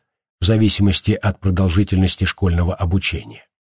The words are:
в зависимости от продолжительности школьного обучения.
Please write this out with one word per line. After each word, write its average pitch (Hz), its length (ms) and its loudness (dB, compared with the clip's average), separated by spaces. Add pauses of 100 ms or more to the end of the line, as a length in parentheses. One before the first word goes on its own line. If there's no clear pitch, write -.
(400)
в 87 60 -4
зависимости 104 640 2
от 104 280 -2
продолжительности 95 840 0
школьного 87 500 -2
обучения. - 720 -4 (300)